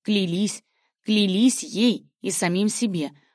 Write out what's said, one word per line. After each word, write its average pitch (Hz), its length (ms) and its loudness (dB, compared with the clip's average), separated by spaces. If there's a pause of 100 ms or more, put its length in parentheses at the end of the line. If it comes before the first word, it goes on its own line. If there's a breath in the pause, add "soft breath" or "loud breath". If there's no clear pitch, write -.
клялись, 190 640 -2 (400)
клялись 214 580 2
ей 214 480 0 (100)
и 190 120 -6
самим 185 360 0
себе — 185 440 -4 (220 soft breath)